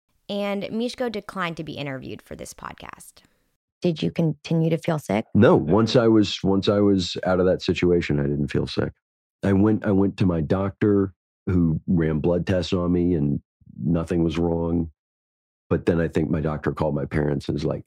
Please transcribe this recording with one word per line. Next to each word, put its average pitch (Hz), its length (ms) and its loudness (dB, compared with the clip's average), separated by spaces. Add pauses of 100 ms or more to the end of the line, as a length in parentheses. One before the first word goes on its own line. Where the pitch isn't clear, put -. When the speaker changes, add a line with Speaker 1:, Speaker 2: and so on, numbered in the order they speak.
(280)
Speaker 1:
And 202 340 -4
Mishko 240 500 -6
declined 185 460 -8
to 165 60 -8
be 147 80 -12
interviewed 135 500 -10
for - 140 -16
this - 180 -14
podcast. - 680 -18 (580)
Did 165 200 0
you 165 120 -2
continue 165 580 0
to 160 80 -2
feel 160 220 -4
sick? 101 240 -4 (100)
Speaker 2:
No. 127 220 6
Once 101 400 2
I 117 100 4
was, 110 380 4
once 98 240 2
I 101 100 2
was 98 380 2 (100)
out 92 140 2
of 92 60 4
that 87 140 2
situation, 87 600 0
I - 20 0
didn't 71 240 0
feel 69 220 -2
sick. - 240 -4 (500)
I 98 100 2
went, 101 320 4
I 104 60 0
went 98 280 2
to 101 80 2
my 85 140 0
doctor, 98 720 0 (340)
who 85 420 2
ran 80 320 0
blood 87 260 0
tests 90 260 -2
on 87 200 0
me, 87 220 2
and 71 280 -2 (400)
nothing 82 400 0
was 82 160 -2
wrong. 85 540 -2 (760)
But 85 180 -2
then 85 140 2
I 82 60 0
think 80 240 -2
my 80 100 0
doctor 76 300 -2
called 73 240 -2
my 69 120 -4
parents 73 420 -2
and 69 60 -2
was 73 100 -4
like, 69 220 -4